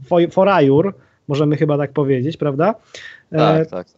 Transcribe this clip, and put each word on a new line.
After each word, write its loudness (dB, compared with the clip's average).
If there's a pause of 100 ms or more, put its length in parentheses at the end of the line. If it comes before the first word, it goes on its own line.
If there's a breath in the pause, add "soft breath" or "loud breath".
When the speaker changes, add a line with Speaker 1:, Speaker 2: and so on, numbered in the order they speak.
(100)
Speaker 1:
Fo-, 2
Forajur, 2 (340 soft breath)
możemy 0
chyba -2
tak -6
powiedzieć, -2
prawda? -2 (580 loud breath)
E, -2
Speaker 2:
Tak, 2
tak, -12